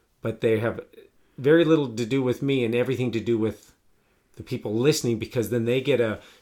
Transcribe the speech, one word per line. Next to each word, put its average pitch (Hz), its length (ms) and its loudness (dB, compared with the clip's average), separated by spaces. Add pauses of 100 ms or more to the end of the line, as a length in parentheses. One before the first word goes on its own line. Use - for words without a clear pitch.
(200)
but 117 200 -6
they 113 180 2
have 110 220 -4 (580)
very 156 260 6
little 151 240 4
to 117 160 -4
do 131 180 0
with 123 200 -2
me 139 220 0
and 113 100 -2
everything 123 380 0
to 110 80 -2
do 113 180 0
with 107 360 -4 (600)
the - 60 -16
people 113 320 -6
listening, 123 440 0
because 110 320 -4
then 117 140 -2
they 123 160 0
get 127 200 0
a 107 180 -2 (240)